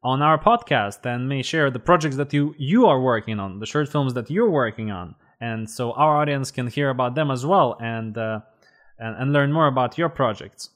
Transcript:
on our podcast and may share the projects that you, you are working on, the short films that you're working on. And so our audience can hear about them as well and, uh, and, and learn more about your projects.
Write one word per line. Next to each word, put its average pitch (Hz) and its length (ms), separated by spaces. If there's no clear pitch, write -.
on 131 200
our 156 160
podcast 147 680
and 123 220
may 135 140
share 147 280
the 123 100
projects 156 360
that 143 160
you, 147 260
you 185 280
are 139 160
working 113 360
on, 98 220
the 107 60
short 147 240
films 139 240
that 120 160
you're 208 200
working 113 420
on. 87 220
And 110 280
so 120 220
our 151 300
audience 139 300
can 123 160
hear 143 220
about 123 260
them 151 160
as 127 140
well 156 360
and, 113 360
uh, 110 220
and, 113 240
and 139 120
learn 143 180
more 156 160
about 127 300
your 165 100
projects. 120 680